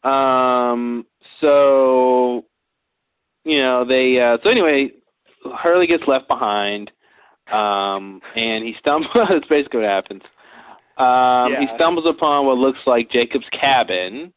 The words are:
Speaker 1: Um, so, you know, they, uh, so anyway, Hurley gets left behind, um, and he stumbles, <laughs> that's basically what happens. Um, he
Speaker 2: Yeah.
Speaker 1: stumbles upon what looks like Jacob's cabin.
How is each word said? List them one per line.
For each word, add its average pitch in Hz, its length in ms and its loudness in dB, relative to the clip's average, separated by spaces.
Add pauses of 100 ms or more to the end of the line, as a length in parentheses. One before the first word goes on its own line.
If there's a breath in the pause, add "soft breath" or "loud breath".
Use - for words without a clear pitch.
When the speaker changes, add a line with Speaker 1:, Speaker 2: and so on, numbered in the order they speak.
Speaker 1:
Um, 127 1040 0 (340)
so, 131 1040 2 (1000)
you 156 160 0
know, 127 260 0
they, 127 340 2
uh, 120 220 2
so 202 80 2
anyway, 151 400 0 (680)
Hurley 175 280 2
gets 165 200 0
left 131 200 0
behind, 104 640 -4 (640 soft breath)
um, 98 680 -4 (140)
and 113 300 -4
he 113 160 -10
stumbles, 151 320 -2
<laughs> - 20 -14
that's 190 340 0
basically 143 320 0
what 107 80 -2
happens. 98 340 -4 (760 loud breath)
Um, 127 640 2
he 139 60 -2
Speaker 2:
Yeah. 117 100 -10
Speaker 1:
stumbles 165 320 0
upon 147 380 0
what 131 120 2
looks 131 280 0
like 120 240 0
Jacob's 120 360 -2 (120)
cabin. 120 800 -2